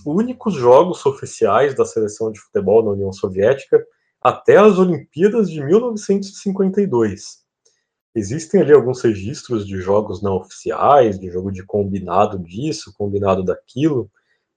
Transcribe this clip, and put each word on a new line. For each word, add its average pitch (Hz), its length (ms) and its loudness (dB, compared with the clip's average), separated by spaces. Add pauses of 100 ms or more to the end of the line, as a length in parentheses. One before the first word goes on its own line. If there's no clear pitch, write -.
únicos 214 500 -4
jogos 143 520 4
oficiais 131 680 0
da 113 120 0
seleção 110 440 -4
de 107 80 -12
futebol 104 440 0
na 107 80 -4
União 98 220 -4
Soviética 104 720 0 (400)
até 123 360 4
as 202 200 6
Olimpíadas 185 720 0
de 156 120 -8
mil 165 180 2
novecentos 208 500 -4
e - 40 -20
cinquenta 190 460 -4
e 202 60 0
dois. 113 580 -4 (720)
Existem 127 460 -2
ali 143 120 2
alguns 123 300 4
registros 107 640 -4
de 98 120 -8
jogos 98 440 -2
não 98 140 -2
oficiais, 107 800 0
de 95 120 -12
jogo 92 200 -6
de 95 140 -12
combinado 98 760 -2
disso, 101 580 -10
combinado 98 460 -2
daquilo, 120 640 -4 (480)